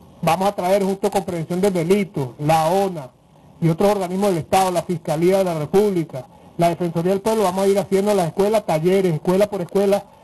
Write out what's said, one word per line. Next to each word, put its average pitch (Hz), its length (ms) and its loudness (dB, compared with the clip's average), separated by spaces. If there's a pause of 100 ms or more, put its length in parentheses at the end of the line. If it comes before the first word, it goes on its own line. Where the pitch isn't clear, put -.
(220)
Vamos 180 260 0
a 202 80 -2
traer 190 280 0
justo 196 260 -2
con 196 140 -2
Prevención 175 360 -6
del 202 140 0
Delito, 170 680 -2
la 160 300 2
ona 180 400 -2 (500)
y 160 100 2
otros 202 220 2
organismos 190 380 -2
del 175 100 0
Estado, 185 320 0
la 170 120 -2
Fiscalía 175 560 0
de 190 60 0
la 170 120 -2
República, 165 680 -2 (300)
la 170 120 2
Defensoría 170 420 -2
del 196 100 -2
Pueblo, 220 220 0
vamos 190 220 0
a - 20 2
ir 196 120 2
haciendo 196 320 0
en 202 60 2
las 175 100 0
escuelas, 208 380 0
talleres, 180 480 0
escuela 190 360 0
por 196 120 -6
escuela, 202 420 0 (200)